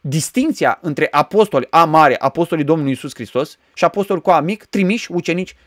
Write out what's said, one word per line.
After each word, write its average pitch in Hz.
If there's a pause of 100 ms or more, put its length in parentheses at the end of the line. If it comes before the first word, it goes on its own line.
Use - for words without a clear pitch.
distinția 156
între 156
apostoli 151
A 165
mare, 151
apostolii 160
Domnului 147
Iisus 131
Hristos, 123 (160)
și -
apostoli 196
cu 190
A 165
mic, 180
trimiși, 202
ucenici, 175 (100)